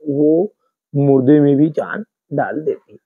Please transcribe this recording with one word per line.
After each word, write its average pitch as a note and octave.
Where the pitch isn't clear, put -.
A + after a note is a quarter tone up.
वो D3+
मुर्दे C#3
में C#3+
भी D#3
जान C#3
डाल C3
देती -
है। C#3